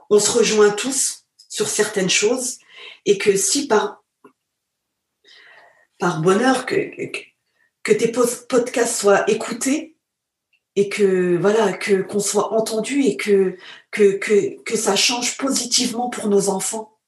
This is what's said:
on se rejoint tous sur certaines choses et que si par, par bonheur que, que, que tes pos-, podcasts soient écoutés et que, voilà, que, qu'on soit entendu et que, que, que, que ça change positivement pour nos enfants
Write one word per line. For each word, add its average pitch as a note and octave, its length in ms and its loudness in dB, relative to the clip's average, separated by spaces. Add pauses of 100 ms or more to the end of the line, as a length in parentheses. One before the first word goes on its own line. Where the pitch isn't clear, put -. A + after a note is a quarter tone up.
(100)
on G#3 80 6
se G#3 120 2
rejoint G#3 400 4
tous - 540 -4 (240)
sur G#3 200 -6
certaines G3+ 420 -2
choses - 480 -2 (460)
et G3 120 4
que G3 200 2
si - 320 -2
par, - 340 0 (2000)
par E3 200 -2
bonheur G#3+ 460 2
que, - 400 -4
que, - 140 -10 (640)
que G#3+ 80 2
tes A3+ 160 2
pos-, A#3 400 -2
podcasts - 520 -2
soient G3+ 300 2
écoutés - 640 -4 (800)
et G3 140 0
que, F#3 480 2
voilà, G3+ 360 2
que, F#3+ 300 0
qu'on G3+ 160 -4
soit G3 340 -2
entendu A3 500 -2
et A3 140 2
que, F#3+ 400 0 (360)
que, G3 260 4
que, G3+ 460 0
que A3+ 120 -6
ça G3+ 200 0
change B3 400 -2
positivement B3 720 -2
pour - 160 -8
nos G3 220 2
enfants G3 600 -6